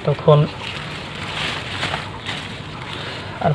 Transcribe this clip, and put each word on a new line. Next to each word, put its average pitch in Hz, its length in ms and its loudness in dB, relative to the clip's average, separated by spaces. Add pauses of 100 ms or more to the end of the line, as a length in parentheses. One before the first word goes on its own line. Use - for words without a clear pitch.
তখন 147 300 8 (3000)
আর 160 100 6